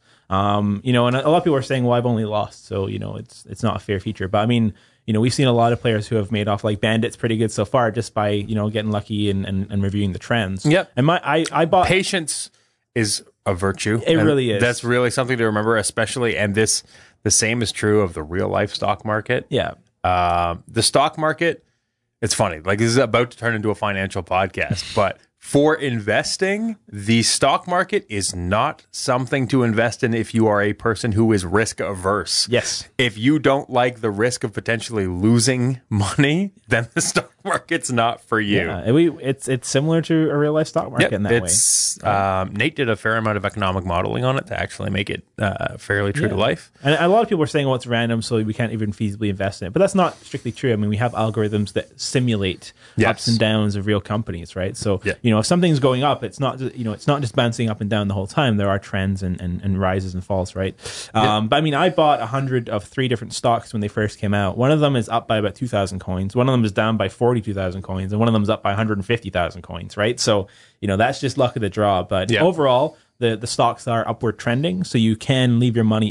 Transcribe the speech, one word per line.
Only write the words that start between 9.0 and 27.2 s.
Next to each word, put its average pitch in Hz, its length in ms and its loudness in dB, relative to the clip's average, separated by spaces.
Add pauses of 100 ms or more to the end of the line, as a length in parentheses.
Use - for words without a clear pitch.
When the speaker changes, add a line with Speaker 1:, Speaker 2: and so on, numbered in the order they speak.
Speaker 1:
and, 98 160 -2
and, 95 240 -4
and 98 120 -2
reviewing 98 300 0
the 90 60 -6
trends. 98 480 -2
Speaker 2:
Yep. 175 300 2
Speaker 1:
And 127 100 2
my, 170 180 2
I, 156 280 0
I 151 120 2
bought 175 220 4
Speaker 2:
Patience 180 640 -2 (440)
is 107 280 0 (240)
a 101 80 0
virtue. 98 520 -2
Speaker 1:
It 165 120 4
Speaker 2:
And - 80 4
Speaker 1:
really 131 240 2
is. 101 100 0
Speaker 2:
that's 120 220 0
really 120 280 2
something 127 280 -2
to 117 60 2
remember, 110 320 2
especially, 110 600 -2
and 101 180 0
this, 110 280 2 (400)
the 107 80 0
same 117 320 2
is - 100 -2
true 107 280 2
of 85 140 0
the 80 80 -8
real 90 260 -4
life 98 260 -2
stock 101 300 -4
market. 107 440 -2
Speaker 1:
Yeah. 101 260 -2 (300)
Speaker 2:
Um, 87 640 0
the 110 140 -4
stock 143 360 0
market, 156 460 -2 (560)
it's 113 140 -2
funny, 87 260 0
like, 95 180 0
this 117 100 2
is 117 80 2
about 120 360 2
to - 40 -20
turn 117 180 -2
into 107 160 -2
a 98 40 0
financial 95 480 -4
podcast, 92 720 -4
Speaker 1:
<laughs> - 20 -
Speaker 2:
but 98 220 0 (200)
for 151 380 2 (340)
investing, 196 680 -2 (120)
the 113 340 0